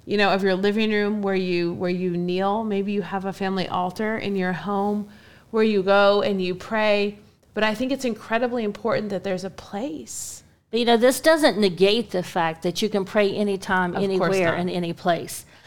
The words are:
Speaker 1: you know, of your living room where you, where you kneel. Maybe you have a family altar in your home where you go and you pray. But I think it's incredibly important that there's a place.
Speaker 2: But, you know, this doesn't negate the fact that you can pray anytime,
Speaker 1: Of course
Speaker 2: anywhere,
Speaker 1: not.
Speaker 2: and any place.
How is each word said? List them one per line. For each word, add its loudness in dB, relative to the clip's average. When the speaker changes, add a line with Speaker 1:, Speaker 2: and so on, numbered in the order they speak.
Speaker 1:
you -2
know, 4
of 2
your 2
living 0
room 0
where 0
you, 0
where -4
you -2
kneel. -2
Maybe -2
you -2
have -6
a -4
family -2
altar -4
in -4
your 0
home -2
where 2
you 2
go 6
and 0
you -2
pray. 0
But 0
I 0
think -2
it's -2
incredibly -2
important -2
that -4
there's -4
a -10
place. -10
Speaker 2:
But, 0
you 2
know, 6
this 4
doesn't 4
negate 2
the -2
fact -2
that -2
you 0
can -2
pray 2
anytime, 0
Speaker 1:
Of -8
course 0
Speaker 2:
anywhere, 2
Speaker 1:
not. -2
Speaker 2:
and -2
any -2
place. -4